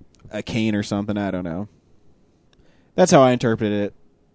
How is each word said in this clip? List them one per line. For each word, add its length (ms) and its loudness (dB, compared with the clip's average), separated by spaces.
a 100 -8
cane 340 -2
or 80 -2
something. 340 -4
I 140 -4
don't 120 -6
know. 240 -8
That's 160 4
how 100 8
I 100 6
interpreted 560 -2